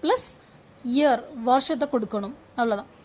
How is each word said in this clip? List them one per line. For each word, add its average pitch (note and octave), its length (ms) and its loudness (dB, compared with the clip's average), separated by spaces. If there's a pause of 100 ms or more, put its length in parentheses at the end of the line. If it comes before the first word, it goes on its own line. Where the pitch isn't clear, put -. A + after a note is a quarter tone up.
பிளஸ் G#4+ 260 2 (560)
இயர், B3+ 380 2 (220)
வருஷத்தை C4 440 0
கொடுக்கணும். G#3+ 460 -4 (220)
அவ்வளவுதான். A3 340 -2 (140)